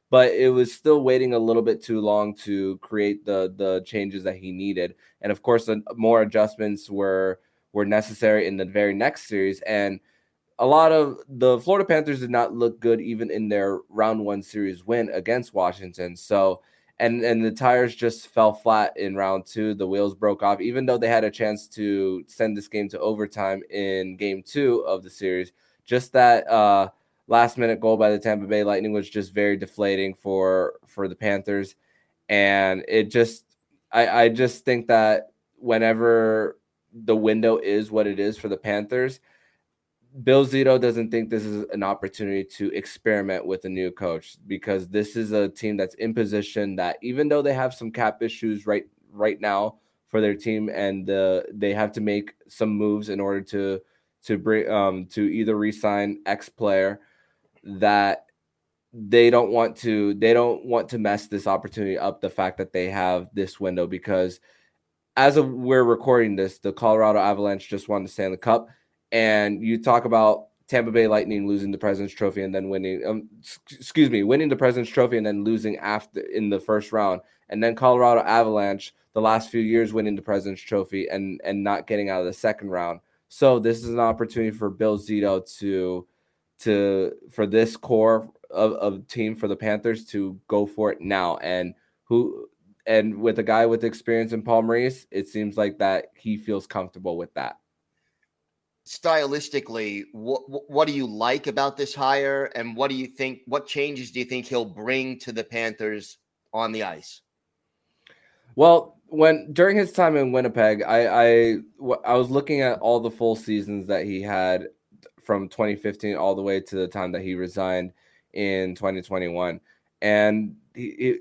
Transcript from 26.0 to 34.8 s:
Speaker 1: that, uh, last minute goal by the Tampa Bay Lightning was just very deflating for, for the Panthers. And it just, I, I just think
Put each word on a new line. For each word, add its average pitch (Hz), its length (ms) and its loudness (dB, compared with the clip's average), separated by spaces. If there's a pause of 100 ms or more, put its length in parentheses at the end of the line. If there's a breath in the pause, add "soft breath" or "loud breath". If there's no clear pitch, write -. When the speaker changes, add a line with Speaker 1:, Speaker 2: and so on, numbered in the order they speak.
Speaker 1:
that, 120 380 6
uh, 101 400 4 (360)
last 117 300 4
minute 113 240 0
goal 110 160 4
by 107 140 4
the 104 80 0
Tampa 104 280 -2
Bay 104 180 0
Lightning 104 280 -2
was 104 160 -4
just 92 240 -8
very 104 240 0
deflating 98 560 -4
for, 95 600 0 (120)
for 98 220 -6
the 90 80 -10
Panthers. 101 580 -4 (540)
And 98 580 2
it 110 180 2
just, 113 420 0 (440)
I, 117 340 4
I 117 40 8
just 120 380 0
think 120 220 0